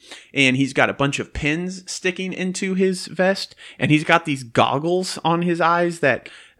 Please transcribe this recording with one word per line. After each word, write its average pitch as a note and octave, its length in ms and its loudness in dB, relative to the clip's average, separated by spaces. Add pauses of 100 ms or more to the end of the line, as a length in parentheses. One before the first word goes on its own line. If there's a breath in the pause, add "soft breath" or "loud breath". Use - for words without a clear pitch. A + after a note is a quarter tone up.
(340 loud breath)
and C3 240 4
he's C3+ 160 0
got A#2+ 160 2
a F#2+ 40 -4
bunch C#3 240 0
of A2 140 -8
pins F3+ 580 -4
sticking F#3 440 -6
into F#3 400 -4
his F#3+ 320 0
vest, F#3+ 480 -2 (240 loud breath)
and D3+ 120 2
he's D3+ 140 4
got E3+ 220 2
these C3+ 180 -4
goggles C#3+ 800 0
on E3+ 180 2
his F3 180 0
eyes E3+ 400 2
that, B2+ 280 0 (320 loud breath)